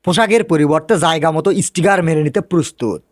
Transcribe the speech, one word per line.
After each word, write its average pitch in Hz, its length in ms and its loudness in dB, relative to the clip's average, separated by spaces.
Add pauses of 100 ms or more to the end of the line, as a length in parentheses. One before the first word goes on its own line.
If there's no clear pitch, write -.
পোশাকের 214 460 2
পরিবর্তে 151 440 2 (100)
জায়গা 160 320 0
মতো 160 120 -2 (180)
স্টিকার 190 400 0
মেরে 156 200 0
নিতে 151 140 -2 (100)
প্রস্তুত। 123 480 -2 (140)